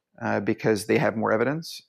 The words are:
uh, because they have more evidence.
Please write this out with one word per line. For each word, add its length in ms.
uh, 200
because 460
they 100
have 180
more 160
evidence. 580